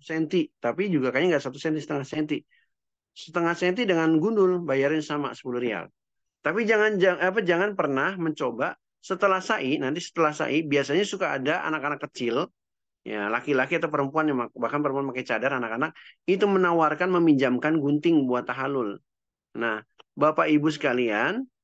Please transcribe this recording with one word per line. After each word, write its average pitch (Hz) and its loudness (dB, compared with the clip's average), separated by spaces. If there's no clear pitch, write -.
senti, 160 -2
tapi 147 -2
juga 131 0
kayaknya 160 2
nggak 139 -2
satu 135 -8
senti, 156 -2
setengah 143 -6
senti. 151 -4
Setengah 170 -2
senti 180 0
dengan 165 2
gundul 180 2
bayarin 143 0
sama 147 -6
sepuluh 123 -6
rial. 107 -4
Tapi 180 -2
jangan, 214 2
jang-, 180 4
apa, 190 0
jangan 180 2
pernah 156 0
mencoba 151 -4
setelah 185 0
sa'i, 160 0
nanti 143 -4
setelah 160 0
sa'i 151 -2
biasanya 143 2
suka 185 -2
ada 139 -2
anak-anak 147 -4
kecil, 127 -2
ya, 107 -6
laki-laki 131 0
atau 156 -2
perempuan 147 0
yang 123 -2
mak-, - -20
bahkan 120 -2
perempuan 139 -2
pakai 127 -6
cadar, 127 -2
anak-anak 120 -4
itu 196 2
menawarkan 175 2
meminjamkan 147 4
gunting 147 4
buat 123 0
tahallul. 131 -4
Nah, 110 -4
Bapak 156 2
Ibu 151 4
sekalian, 127 0